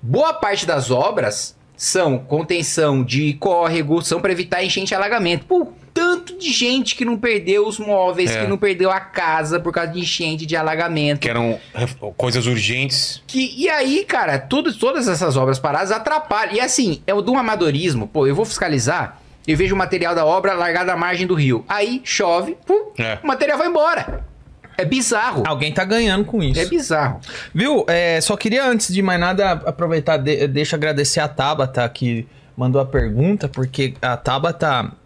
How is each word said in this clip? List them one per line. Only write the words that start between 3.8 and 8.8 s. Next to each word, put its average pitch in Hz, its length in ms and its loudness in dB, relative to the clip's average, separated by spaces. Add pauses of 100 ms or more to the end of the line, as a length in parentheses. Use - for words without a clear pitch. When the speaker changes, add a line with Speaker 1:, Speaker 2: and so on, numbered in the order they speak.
Speaker 1:
são 170 180 -2
pra 196 120 0
evitar 180 320 -2
enchente 190 280 -2
e 202 40 -2
alagamento. 196 500 0
Pô, 359 220 2 (260)
tanto 349 420 0
de 349 160 -6
gente 247 440 0
que 254 80 -2
não 233 120 -2
perdeu 208 520 2
os 214 100 -8
móveis, 185 540 0
Speaker 2:
É. 214 100 -2
Speaker 1:
que 208 60 -2
não 196 100 0
perdeu 185 320 2